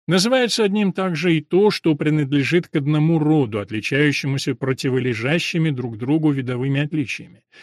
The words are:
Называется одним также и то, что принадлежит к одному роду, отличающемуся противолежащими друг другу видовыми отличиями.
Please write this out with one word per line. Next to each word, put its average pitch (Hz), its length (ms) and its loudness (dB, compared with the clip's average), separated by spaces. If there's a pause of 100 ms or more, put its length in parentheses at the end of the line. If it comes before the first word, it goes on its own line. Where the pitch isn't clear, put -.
Называется 226 560 2
одним 202 300 0
также 175 420 0
и 151 60 0
то, 196 300 4
что 160 240 0
принадлежит 147 720 0
к - 80 -10
одному 151 420 2
роду, 147 420 2
отличающемуся 135 920 -2
противолежащими 131 1200 -2
друг 123 260 -6
другу 151 320 2
видовыми 135 500 -2
отличиями. 143 640 -6 (200)